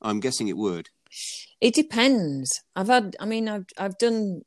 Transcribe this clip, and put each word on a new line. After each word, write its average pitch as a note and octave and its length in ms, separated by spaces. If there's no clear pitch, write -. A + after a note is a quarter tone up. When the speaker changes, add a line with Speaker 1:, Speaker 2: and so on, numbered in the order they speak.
Speaker 1:
I'm G#2+ 200
guessing A#2+ 280
it F#2 80
would. F#2 320
Speaker 2:
It A#3 140
depends. A3+ 760
I've F#3+ 100
had, A#3 340
I G3+ 60
mean, A3 220
I've, G#3 180
I've F#3+ 220
done A3 480